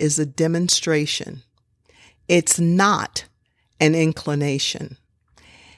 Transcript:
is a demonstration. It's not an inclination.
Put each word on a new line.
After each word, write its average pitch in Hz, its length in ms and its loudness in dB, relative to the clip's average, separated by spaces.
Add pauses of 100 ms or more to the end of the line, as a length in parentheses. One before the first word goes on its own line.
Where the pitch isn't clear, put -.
is 151 180 0
a 151 80 0
demonstration. 160 1160 -2 (800)
It's 175 320 2
not 180 680 2 (520)
an 156 160 4
inclination. 147 1000 -2 (800)